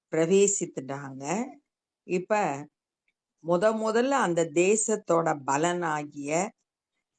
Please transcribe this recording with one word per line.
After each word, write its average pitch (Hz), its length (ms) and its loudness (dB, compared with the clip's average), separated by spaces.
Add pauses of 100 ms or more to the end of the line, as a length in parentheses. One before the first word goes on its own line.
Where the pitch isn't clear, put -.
(100)
பிரவேசித்துட்டாங்க. 156 1400 0 (560)
இப்ப 185 340 -2 (1120)
முத 180 260 2
முதல்ல 220 360 0
அந்த 185 360 2
தேசத்தோட 170 1000 2
பலனாகிய, 151 1040 -2 (680)